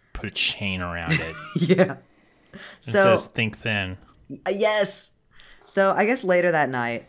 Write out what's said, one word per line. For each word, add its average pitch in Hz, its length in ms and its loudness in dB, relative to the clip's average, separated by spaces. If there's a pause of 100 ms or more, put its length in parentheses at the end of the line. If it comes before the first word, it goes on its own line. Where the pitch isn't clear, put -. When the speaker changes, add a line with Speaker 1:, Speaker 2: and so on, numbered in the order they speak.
(140)
Speaker 1:
Put - 120 -8
a 95 40 -6
chain 95 500 -4
around 85 320 -4
it. - 220 -2 (100)
Speaker 2:
<laughs> - 160 -10
Yeah. 180 360 2 (580)
Speaker 1:
It - 60 -18 (200)
Speaker 2:
So 208 220 2
Speaker 1:
says, 190 240 4
"Think - 320 -4
thin." 98 400 -4 (320)
Speaker 2:
Y-, 139 160 -14
uh, 185 100 -2
yes. 214 540 0 (580)
So 196 280 2
I 190 100 2
guess 254 180 0
later 180 280 4
that 147 180 2
night, 120 380 -4